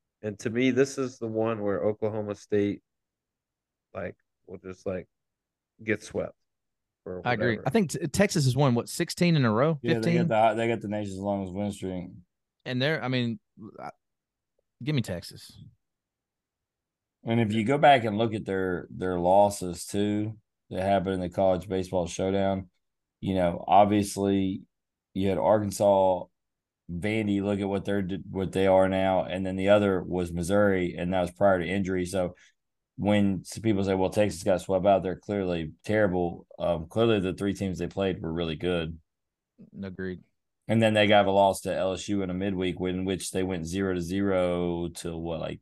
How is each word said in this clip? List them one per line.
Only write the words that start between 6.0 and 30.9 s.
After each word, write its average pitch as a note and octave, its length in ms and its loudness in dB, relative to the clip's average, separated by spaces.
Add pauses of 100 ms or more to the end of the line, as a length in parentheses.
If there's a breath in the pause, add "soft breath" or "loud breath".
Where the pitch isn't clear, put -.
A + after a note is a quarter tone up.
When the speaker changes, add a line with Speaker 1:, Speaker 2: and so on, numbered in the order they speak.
Speaker 1:
swept. - 320 -6 (720)
Or F2+ 180 -10
Speaker 2:
I B2 100 0
agree. A#2 160 0
Speaker 1:
whatever. G#2+ 180 -2
Speaker 2:
I - 20 0
think G3+ 200 2
t-, D#3 180 -4
Texas F#3+ 380 2
has B2+ 100 2
won, C3+ 180 4
what, A#2 140 0
sixteen E3+ 480 0
in C3+ 80 4
a A2+ 80 4
row? C#3+ 300 2
Speaker 3:
Yeah, A#2+ 120 2
they A2+ 60 2
Speaker 2:
Fifteen? A2+ 280 2
Speaker 3:
got A2 220 6
the, G#2+ 60 0
they A2+ 120 2
got A2+ 120 0
the G#2+ 80 -6
nation's G2+ 320 -4
longest G2 340 -2
win G2+ 160 -2
streak. F#2 360 -6 (600)
Speaker 2:
And B2+ 160 -4
they're, C#3+ 220 0
I - 40 -4
mean, A#2+ 300 -2 (420)
I, D2 100 -12 (920)
give D3+ 140 -2
me A#2+ 60 2
Texas. - 500 -12 (1700)
Speaker 3:
And A#2 160 2
if G#2 120 2
you A2 120 0
go C#3 140 2
back C#3+ 260 8
and G#2 140 -2
look A2+ 160 0
at G2+ 100 -6
their, F#2 460 -2
their F#2 280 -4
losses F2+ 680 2
too, G#2 500 -4 (340)
that F#2 120 -6
happened F#2+ 320 2
in F#2 60 -2
the F2+ 80 -4
college F#2 400 2
baseball F#2 380 -2
showdown, F#2+ 640 -2 (520)
you G2 140 -2
know, F2 320 0
obviously G2 960 2 (520)
you F#2+ 140 0
had F#2+ 100 0
Arkansas, G2 840 2 (640)
Vandy, G2+ 520 -2
look G2+ 180 0
at G2+ 80 -2
what G2 160 -4
they're, G2+ 220 -2 (240)
what F#2+ 220 -4
they F#2+ 140 2
are F#2+ 220 6
now, F#2+ 360 2
and F#2 200 -6
then F#2 120 -4
the F#2+ 140 2
other G2+ 320 4
was E2+ 300 -4
Missouri, F#2 640 2